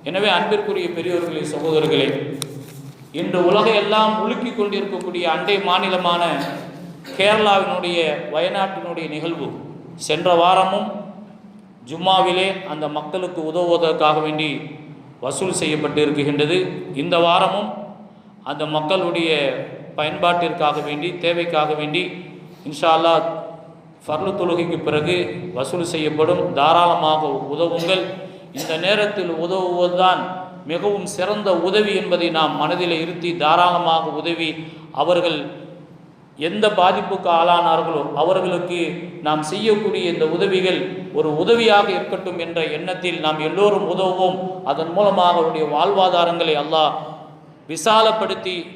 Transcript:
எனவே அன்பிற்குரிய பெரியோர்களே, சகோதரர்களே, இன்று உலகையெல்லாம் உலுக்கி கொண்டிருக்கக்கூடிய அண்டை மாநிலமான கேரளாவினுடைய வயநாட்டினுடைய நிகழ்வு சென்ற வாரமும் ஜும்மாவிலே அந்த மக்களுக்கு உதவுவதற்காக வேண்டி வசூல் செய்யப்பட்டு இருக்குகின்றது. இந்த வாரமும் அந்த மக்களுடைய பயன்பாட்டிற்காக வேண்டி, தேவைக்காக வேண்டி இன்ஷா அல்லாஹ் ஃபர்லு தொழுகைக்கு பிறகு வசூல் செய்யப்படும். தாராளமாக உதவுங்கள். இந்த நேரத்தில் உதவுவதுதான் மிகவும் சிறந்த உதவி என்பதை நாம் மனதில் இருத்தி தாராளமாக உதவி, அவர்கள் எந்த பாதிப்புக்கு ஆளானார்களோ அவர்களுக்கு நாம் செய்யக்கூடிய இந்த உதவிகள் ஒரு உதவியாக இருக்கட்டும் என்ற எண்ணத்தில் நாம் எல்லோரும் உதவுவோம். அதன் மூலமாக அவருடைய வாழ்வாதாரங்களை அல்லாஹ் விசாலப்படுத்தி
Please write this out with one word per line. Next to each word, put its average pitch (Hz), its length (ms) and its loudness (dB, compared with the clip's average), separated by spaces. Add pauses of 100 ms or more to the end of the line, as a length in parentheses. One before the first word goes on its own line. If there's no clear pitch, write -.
எனவே 190 260 0
அன்பிற்குரிய 196 580 0
பெரியோர்களே, 165 580 -4 (100)
சகோதரர்களே, 151 540 2 (1000)
இன்று 180 280 -2 (120)
உலகையெல்லாம் 214 680 4
உலுக்கி - 320 -4
கொண்டிருக்கக்கூடிய 185 800 -4
அண்டை 196 260 2
மாநிலமான 180 640 0 (960)
கேரளாவினுடைய 190 800 2 (360)
வயநாட்டினுடைய 175 760 -2
நிகழ்வு 156 400 -6 (460)
சென்ற 175 380 2
வாரமும் 185 720 4 (840)
ஜும்மாவிலே 185 760 2
அந்த 151 220 -4
மக்களுக்கு 160 580 -4
உதவுவதற்காக 160 720 2
வேண்டி 151 420 -2 (580)
வசூல் 156 340 -4
செய்யப்பட்டு 147 520 0
இருக்குகின்றது. 147 520 2 (400)
இந்த 170 200 0
வாரமும் 185 520 4 (760)
அந்த 151 220 -6
மக்களுடைய 165 680 0 (680)
பயன்பாட்டிற்காக 156 840 0
வேண்டி, 151 340 -6
தேவைக்காக 165 560 0
வேண்டி 151 300 -2 (640)
இன்ஷா 160 300 0
அல்லாஹ் 165 280 4 (840)
ஃபர்லு 160 280 -2
தொழுகைக்கு 170 480 -2
பிறகு 151 320 0 (380)
வசூல் 135 300 -4
செய்யப்படும். 160 680 0
தாராளமாக 156 760 4
உதவுங்கள். 165 760 -2 (500)
இந்த 160 240 -6
நேரத்தில் 196 540 0
உதவுவதுதான் 180 880 2 (440)
மிகவும் 180 400 -2
சிறந்த 190 500 -2
உதவி 196 400 2
என்பதை 175 340 0
நாம் 156 280 0
மனதில் 175 340 0
இருத்தி 165 460 -4
தாராளமாக 165 720 2
உதவி, 160 460 -4 (360)
அவர்கள் 160 720 0 (760)
எந்த 196 300 0
பாதிப்புக்கு 190 600 2
ஆளானார்களோ 165 840 2
அவர்களுக்கு 175 960 0 (140)
நாம் 151 200 0
செய்யக்கூடிய 202 680 0
இந்த 160 160 0
உதவிகள் 180 800 0 (100)
ஒரு 151 240 0
உதவியாக 208 540 4
இருக்கட்டும் 180 480 -4
என்ற 165 260 -4
எண்ணத்தில் 165 540 -4
நாம் 156 200 0
எல்லோரும் 175 520 2
உதவுவோம். 185 720 -2
அதன் 160 280 -2
மூலமாக 185 380 4
அவருடைய 160 380 2
வாழ்வாதாரங்களை 170 880 2
அல்லாஹ் 151 360 2 (760)
விசாலப்படுத்தி 196 880 2 (200)